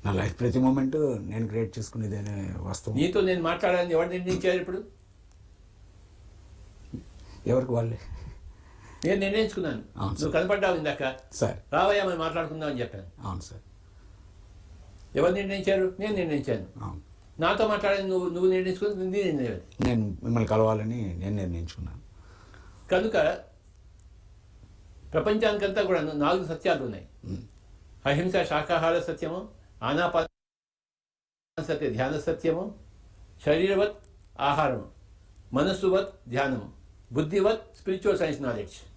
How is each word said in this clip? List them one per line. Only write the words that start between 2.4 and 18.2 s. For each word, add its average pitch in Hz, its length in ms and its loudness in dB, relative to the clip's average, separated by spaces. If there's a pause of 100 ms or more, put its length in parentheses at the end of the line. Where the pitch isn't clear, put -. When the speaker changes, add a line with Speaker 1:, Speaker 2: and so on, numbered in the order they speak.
Speaker 1:
వాస్తవం. 92 380 -4
Speaker 2:
నీతో 180 240 2
నేను 180 220 2
మాట్లాడాలని 175 500 2
ఎవరు 165 160 4
నిర్ణయించారు 180 520 0
ఇప్పుడు? 185 240 -6 (2500)
Speaker 1:
ఎవరికి 127 260 2
వాళ్ళే. 113 260 -2 (1040)
Speaker 2:
నేను 196 160 2
నిర్ణయించుకున్నాను. 196 640 0 (140)
Speaker 1:
అవును 98 180 -4
Speaker 2:
నువ్వు 151 180 -2
Speaker 1:
సార్. 160 100 4
Speaker 2:
కనపడ్డావు 190 340 2
ఇందాక. 143 400 -2 (160)
Speaker 1:
సార్. - 240 0 (160)
Speaker 2:
రావయ్యా, 196 320 4
మనం 175 140 -2
మాట్లాడుకుందాం 160 500 -2
అని 127 120 -4
చెప్పాను. 101 460 -10
Speaker 1:
అవును 95 140 -6
సార్. - 200 -16 (1600)
Speaker 2:
ఎవరు 170 160 4
నిర్ణయించారు? 196 680 0
నేను 208 140 -2
నిర్ణయించాను. 143 680 -2
Speaker 1:
అవును. - 180 -10 (380)
Speaker 2:
నాతో 208 280 4
మాట్లాడని 196 400 2
నువ్వు, 185 200 0